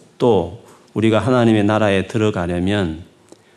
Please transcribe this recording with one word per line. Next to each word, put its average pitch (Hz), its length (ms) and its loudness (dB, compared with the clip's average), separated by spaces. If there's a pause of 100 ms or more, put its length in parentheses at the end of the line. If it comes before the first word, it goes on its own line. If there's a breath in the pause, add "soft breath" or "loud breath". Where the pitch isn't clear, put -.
(200)
또 95 440 0 (300 loud breath)
우리가 110 240 0
하나님의 113 460 2
나라에 101 440 0
들어가려면 90 960 -2 (540 soft breath)